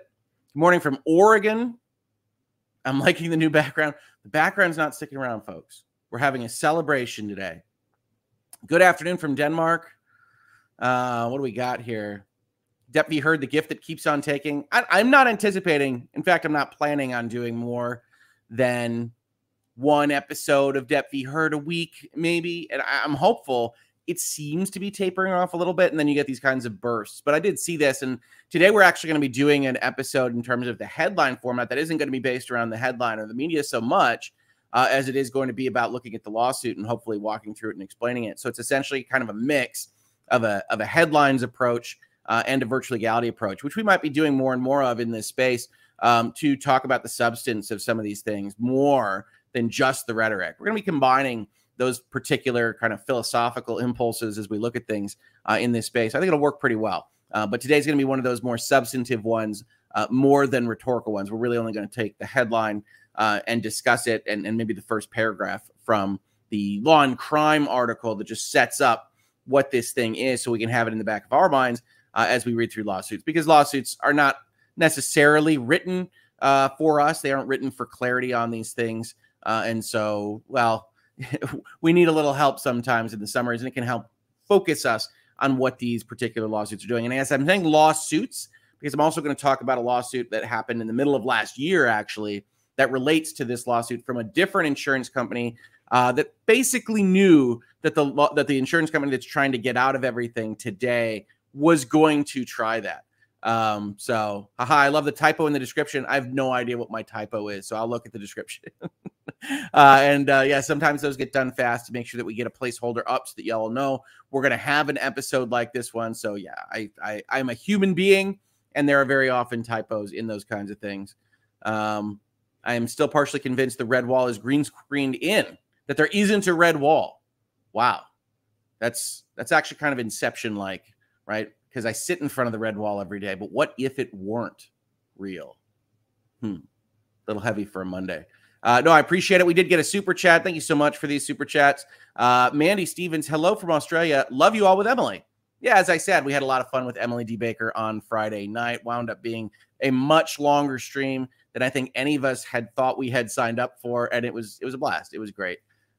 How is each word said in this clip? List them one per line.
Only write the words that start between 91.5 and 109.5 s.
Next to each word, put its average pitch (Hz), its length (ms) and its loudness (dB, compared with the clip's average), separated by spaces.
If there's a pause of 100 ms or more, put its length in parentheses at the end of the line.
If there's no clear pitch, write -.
year, 147 300 2
actually, 104 580 -4 (300)
that 135 160 2
relates 151 420 0
to 135 120 -6
this 120 220 -6
lawsuit 117 380 -2
from 123 120 -6
a 117 60 -6
different 165 440 0
insurance 135 420 -2
company, 120 460 -4 (360)
uh, 123 200 4
that 139 220 -2 (120)
basically 226 580 2
knew 170 580 6 (200)
that 156 140 -2
the 151 100 4
law, 139 280 2
that 147 140 2
the 143 100 2
insurance 156 320 0
company 143 220 -2
that's 127 140 -4
trying 139 260 0
to 127 60 -2
get 120 200 -2
out 135 180 2
of 127 80 -6
everything 117 520 -4
today 117 720 -4 (280)
was 151 300 4
going 151 400 4
to 127 220 -8
try 113 340 -2
that. 92 240 -10 (400)
Um, 107 540 0
so, 107 600 -4
haha, 123 180 2
I 143 140 8
love 147 140 2
the 143 80 -2
typo 156 360 0
in 147 60 0
the 139 60 -2
description. 135 480 -4
I 131 60 -2
have 127 180 -2
no 131 200 0
idea 120 260 -2
what 113 140 -8
my 110 100 -8
typo 107 480 -8
is, 98 180 -10
so 110 80 -8
I'll 113 140 -2
look 120 160 -4
at 104 80 -20
the 110 60 -12
description. - 460 -14 (160)
<laughs> - 80 -10 (840)